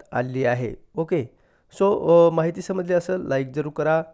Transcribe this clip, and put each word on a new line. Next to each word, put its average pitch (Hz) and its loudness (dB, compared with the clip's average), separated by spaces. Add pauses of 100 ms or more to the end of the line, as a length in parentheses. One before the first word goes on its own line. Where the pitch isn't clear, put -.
(120)
आली 127 -4
आहे. 120 -2 (220)
ओके, 156 -4 (380)
so, 196 4
अ, 170 6
माहिती 165 -2
समजली 180 -4
असेल, 180 -2
लाईक 135 -4
जरूर 147 -6
करा. 156 0 (120)